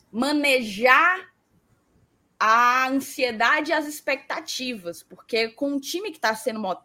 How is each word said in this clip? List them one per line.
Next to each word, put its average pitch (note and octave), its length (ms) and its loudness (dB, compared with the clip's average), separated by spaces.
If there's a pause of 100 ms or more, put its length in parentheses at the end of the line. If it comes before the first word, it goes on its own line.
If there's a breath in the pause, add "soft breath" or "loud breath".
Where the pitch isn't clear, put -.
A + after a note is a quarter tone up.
(120)
Manejar C4 1200 2 (1080)
a A#3+ 500 4
ansiedade C4 800 0
e E4 40 2
as D4+ 120 0
expectativas, B3+ 1200 -8
porque A3 460 -4
com C#4+ 260 -4
o C#4 40 -2
time F4 320 -8
que - 80 -16
tá A3 140 0
sendo A3 260 -6
mo-, F#3 260 -6